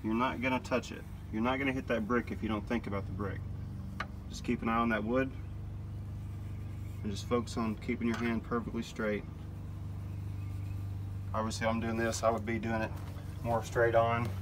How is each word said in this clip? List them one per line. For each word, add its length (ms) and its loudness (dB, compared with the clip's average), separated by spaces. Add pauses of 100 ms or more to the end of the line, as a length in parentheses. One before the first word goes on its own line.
You're 100 2
not 280 2
gonna 180 2
touch 320 0
it. 100 -8 (320)
You're 80 0
not 160 4
gonna 160 0
hit 140 -2
that 200 2
brick 220 2
if 140 -2
you 40 0
don't 200 0
think 180 0
about 220 -2
the 60 -4
brick. 280 -2 (880)
Just 140 -6
keep 180 2
an 80 0
eye 80 4
on 120 6
that 140 4
wood, 280 2 (1700)
and 80 -2
just 160 -4
focus 300 4
on 180 2
keeping 320 0
your 100 2
hand 260 2
perfectly 400 -2
straight. 400 -2 (2000)
Obviously, 320 0
I'm 140 4
doing 160 2
this, 260 2
I 80 8
would 160 2
be 140 0
doing 220 0
it 100 -2 (520)
more 200 2
straight 320 4
on. 320 6 (140)